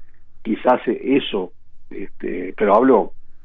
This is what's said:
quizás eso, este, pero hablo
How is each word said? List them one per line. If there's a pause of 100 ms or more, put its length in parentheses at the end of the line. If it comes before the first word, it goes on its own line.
(420)
quizás
eso, (360)
este,
pero
hablo (320)